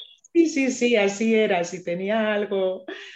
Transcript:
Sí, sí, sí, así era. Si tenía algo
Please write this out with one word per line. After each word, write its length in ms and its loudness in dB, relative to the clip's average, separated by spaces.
Sí, 160 4
sí, 240 0
sí, 240 2
así 380 2
era. 300 2
Si 200 -10
tenía 520 -2
algo 500 -2